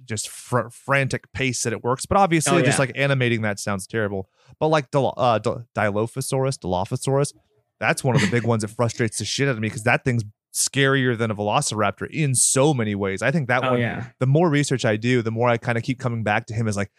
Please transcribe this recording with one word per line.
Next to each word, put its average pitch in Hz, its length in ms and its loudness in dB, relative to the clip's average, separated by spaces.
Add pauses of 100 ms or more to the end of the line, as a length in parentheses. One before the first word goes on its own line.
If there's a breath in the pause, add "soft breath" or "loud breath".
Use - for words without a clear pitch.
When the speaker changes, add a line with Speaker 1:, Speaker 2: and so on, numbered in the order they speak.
Speaker 1:
just 110 240 -8
fr-, 120 400 -4
frantic 131 640 -2
pace 131 300 -4
that 113 100 -2
it 95 100 -8
works. 123 220 -2
But - 120 2
obviously, 165 400 4
Speaker 2:
Oh, - 40 4
Speaker 1:
just, 117 160 2
Speaker 2:
yeah. - 60 2
Speaker 1:
like, 123 120 -2
animating 127 460 0
that 107 180 -2
sounds 101 280 -4
terrible. 101 420 -4 (300 soft breath)
But, 151 80 0
like, 156 240 0
Dil-, 131 260 2
uh, 120 220 2
Dil-, 117 260 -4 (100)
Dilophosaurus, 120 840 -2
Dilophosaurus, 127 760 -2 (460)
that's 113 240 0
one 123 120 2
of 107 60 4
the 101 80 0
big 117 160 0
ones 117 160 2
that 107 80 -4
frustrates 117 480 -2
the 107 80 -4
shit 139 220 -2
out 139 80 0
of 110 40 -6
me 107 100 -2
'cause 107 140 -8
that 127 220 2
thing's 120 180 2 (300)
scarier 135 640 2
than 113 140 0
a 101 40 -4
Velociraptor 104 760 0
in 143 240 0
so 139 380 4
many 107 220 -2
ways. 95 260 -2
I 123 100 2
think 143 160 -2
that 127 160 2
Speaker 2:
Oh, 131 80 0
Speaker 1:
one, 123 80 2
Speaker 2:
yeah. 110 260 -4 (140)
Speaker 1:
the 127 80 2
more 160 220 4
research 143 360 0
I 110 120 2
do, 120 240 2
the 110 100 -4
more 117 180 0
I 117 80 4
kinda 117 240 -2
keep 123 180 -4
coming 117 240 -4
back 107 240 0
to 113 60 -10
him 113 140 -2
as, 101 100 -2
like, 101 220 -4